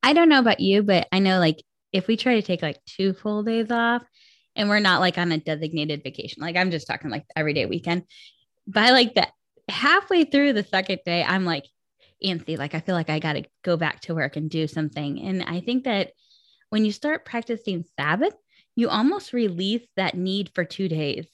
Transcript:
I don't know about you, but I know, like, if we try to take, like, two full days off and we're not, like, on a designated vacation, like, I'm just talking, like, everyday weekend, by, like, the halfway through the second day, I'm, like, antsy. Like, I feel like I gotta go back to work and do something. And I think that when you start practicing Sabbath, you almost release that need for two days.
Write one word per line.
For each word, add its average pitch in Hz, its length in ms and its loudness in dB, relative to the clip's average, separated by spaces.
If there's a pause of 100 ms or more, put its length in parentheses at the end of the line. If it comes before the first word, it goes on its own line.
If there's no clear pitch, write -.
I 262 100 4
don't 339 160 8
know 294 120 8
about 233 200 2
you, 196 220 4
but 196 280 2
I 185 80 4
know, 190 200 4
like, 160 240 2 (300)
if 185 140 -2
we 220 100 2
try 247 180 0
to 214 80 2
take, 175 200 -2
like, 151 240 -6
two 190 280 -2
full 214 280 -4
days 226 280 -2
off 240 340 0 (500)
and 208 140 0
we're 208 100 4
not, 185 220 4
like, 180 180 2
on 175 140 0
a 156 60 0
designated 156 680 -4
vacation, - 380 -12
like, 170 140 -6
I'm 185 140 2
just 160 160 -4
talking, - 240 -6
like, 120 140 -8 (100)
everyday 147 320 0
weekend, 170 380 -4 (640)
by, 220 220 4
like, 247 240 4
the - 120 2 (420)
halfway 339 560 2
through 285 280 2
the 208 100 0
second 190 420 -2
day, 175 200 0
I'm, 185 200 0
like, 165 200 -2 (600)
antsy. 160 340 -4
Like, 143 160 -6
I 160 60 -4
feel 185 160 -4
like 160 140 -4
I 156 100 0
gotta 151 240 -4 (180)
go 175 140 0
back 160 260 -4
to 165 120 -8
work 147 220 -4
and 151 140 -4
do 160 160 -2
something. 151 560 -6
And 190 220 -4
I 175 160 -6
think 247 240 -4
that 196 260 -2 (580)
when 214 160 0
you 214 80 2
start 302 320 -4
practicing 220 600 -6 (140)
Sabbath, 180 360 0 (400)
you 233 140 2
almost 294 440 0
release 208 540 -2 (100)
that 185 200 -2
need 185 380 -4
for 180 100 -2
two 190 240 -6
days. 156 440 -4